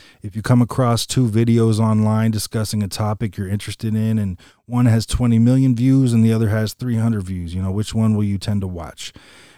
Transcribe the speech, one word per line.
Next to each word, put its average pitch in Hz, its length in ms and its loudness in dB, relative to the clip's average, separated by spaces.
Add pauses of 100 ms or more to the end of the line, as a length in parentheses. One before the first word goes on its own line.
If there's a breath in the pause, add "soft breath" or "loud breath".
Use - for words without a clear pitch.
(200 loud breath)
If 101 140 -12
you 107 80 -6
come 123 180 4
across 120 460 0
two 127 220 0
videos 113 500 2
online 110 540 2
discussing 107 500 -4
a 98 60 -4
topic 107 480 -6
you're 101 100 -6
interested 104 480 -6
in, 110 240 0
and 95 220 -4 (260 loud breath)
one 123 200 0
has 113 200 2
twenty 117 320 2
million 127 380 4
views 131 360 2
and 113 120 4
the 113 80 4
other 113 160 0
has 107 260 -2
three 123 220 -4
hundred 110 260 0
views, 90 320 -8
you 92 80 -4
know, 95 80 -2
which 104 240 -4
one 110 220 2
will 104 80 0
you 101 140 -2
tend 101 240 -4
to 98 40 -4
watch? 82 460 -12 (460 loud breath)